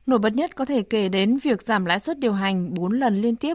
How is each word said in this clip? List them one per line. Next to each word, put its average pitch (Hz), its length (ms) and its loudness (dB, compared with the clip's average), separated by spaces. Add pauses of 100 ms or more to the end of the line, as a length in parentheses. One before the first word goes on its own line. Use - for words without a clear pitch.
Nổi 262 120 4
bật 214 160 2
nhất 311 220 -2
có 269 80 -4
thể 262 180 0
kể 202 260 0
đến 196 340 2
việc 254 200 0
giảm 190 220 0
lãi 175 140 0
suất 294 200 -6
điều 247 140 0
hành 190 420 -2
bốn 180 180 -2
lần 233 280 2
liên 233 160 0
tiếp 302 180 -4